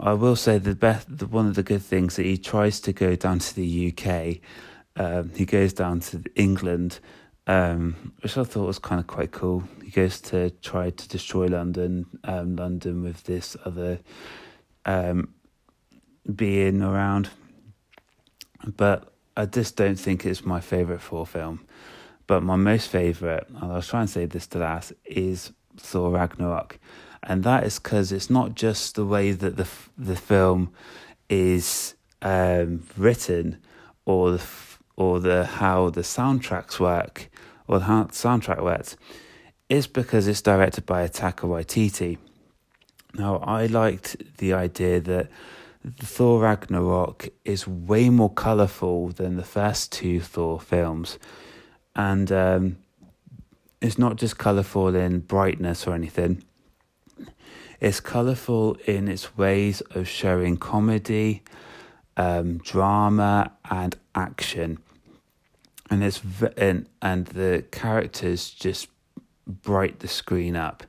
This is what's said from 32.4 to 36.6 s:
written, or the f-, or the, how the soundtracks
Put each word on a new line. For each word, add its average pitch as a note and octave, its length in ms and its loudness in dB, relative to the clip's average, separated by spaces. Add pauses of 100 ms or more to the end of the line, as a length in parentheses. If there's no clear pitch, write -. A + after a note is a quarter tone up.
written, F#2 600 0 (460)
or F2+ 280 4
the F2 60 0
f-, - 440 -14 (140)
or F2+ 240 2
the, F2+ 260 2
how F#2 440 2
the F2 120 -4
soundtracks B2+ 760 -2